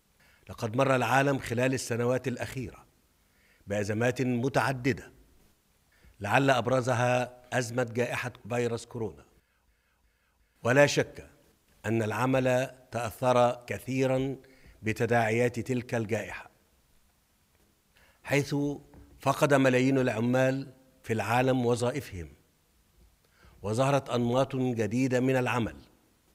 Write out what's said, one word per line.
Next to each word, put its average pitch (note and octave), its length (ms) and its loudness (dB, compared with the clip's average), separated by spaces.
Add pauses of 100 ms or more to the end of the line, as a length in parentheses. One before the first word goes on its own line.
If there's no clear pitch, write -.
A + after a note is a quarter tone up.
(500)
لقد G#2+ 260 -6
مر C3+ 200 2
العالم C3 440 2
خلال B2 340 -2
السنوات A#2+ 540 -2
الأخيرة A#2 580 -8 (800)
بأزمات G#2+ 540 -2
متعددة، B2+ 880 -2 (1080)
لعل A#2+ 300 2
أبرزها B2 920 0 (120)
أزمة A#2+ 300 -2
جائحة A#2 500 -4 (160)
فيروس A#2 360 -2
كورونا. - 400 -10 (1400)
ولا C3+ 220 6
شك - 440 -2 (560)
أن A2+ 180 0
العمل B2+ 680 0 (200)
تأثر A#2+ 760 2
كثيرا C3 720 -2 (480)
بتداعيات A#2 760 0
تلك B2 360 -4
الجائحة، G#2 560 -6 (1700)
حيث C#3+ 320 0 (640)
فقد C#3 340 2
ملايين C3+ 440 4
العمال B2+ 760 0 (300)
في A#2 100 -6
العالم B2 520 2
وظائفهم، A#2 640 -2 (1300)
وظهرت C3 480 0
أنماط B2 460 0
جديدة B2 640 0
من C3 160 2
العمل A#2 400 -2 (600)